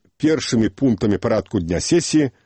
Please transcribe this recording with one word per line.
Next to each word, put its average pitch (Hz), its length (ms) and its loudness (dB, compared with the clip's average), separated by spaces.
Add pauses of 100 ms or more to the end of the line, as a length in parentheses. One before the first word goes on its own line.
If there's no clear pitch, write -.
(160)
першымі 123 520 0
пунктамі 107 500 0
парадку 110 420 -2
дня 82 200 -2
сесіі 156 520 0 (140)